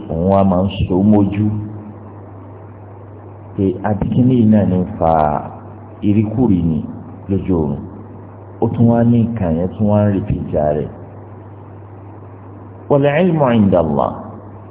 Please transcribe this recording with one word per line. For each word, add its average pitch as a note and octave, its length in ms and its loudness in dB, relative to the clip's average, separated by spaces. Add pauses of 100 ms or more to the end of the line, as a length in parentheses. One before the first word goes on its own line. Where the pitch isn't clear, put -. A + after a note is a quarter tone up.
òun E2 220 0
wá G2 120 6
máa F#2 200 4
ń G2+ 60 0 (180)
so F#2+ 160 0
mójú. G#2 420 4 (2000)
Pé G2+ 80 0 (200)
àbí G#2 260 0
kíní B2 260 4
yìí A#2 100 6
náà G#2+ 200 6
ní F2+ 120 2 (220)
fa E2 120 4 (880)
ìrìkúrì G#2 640 2
ni D#2+ 160 0 (480)
lójú F#2 280 0
oorun. D2 220 -2 (840)
Ó A#2 60 0
tún A#2 220 2
wá A#2 140 4
ní A#2 200 4
nǹkan G2 320 0
yẹn, F2 120 0
tún G#2 220 -2
wá G#2 140 4
ń G#2 100 2
repeat F2+ 380 -2 (240)
rẹ̀. D2 120 -4 (2000)
Wal C#3+ 160 4
ilmu D3+ 460 2
inda G2 280 4
Allah. C#2+ 320 0 (600)